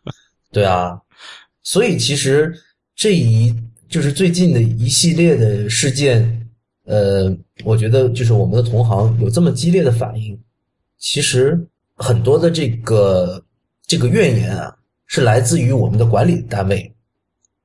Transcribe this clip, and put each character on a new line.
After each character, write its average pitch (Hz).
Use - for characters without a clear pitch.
<laughs> -
对 104
啊， 90
所 208
以 175
其 120
实 143
这 214
一， 117
就 156
是 143
最 170
近 175
的 117
一 113
系 165
列 165
的 104
事 -
件， 117
呃， 98
我 113
觉 110
得 127
就 120
是 117
我 101
们 90
的 120
同 110
行 110
有 -
这 170
么 165
激 -
烈 175
的 127
反 113
应， 104
其 -
实 143
很 113
多 135
的 165
这 160
个， 95
这 -
个 120
怨 151
言 113
啊， 76
是 -
来 117
自 170
于 117
我 131
们 -
的 117
管 110
理 170
单 98
位， 98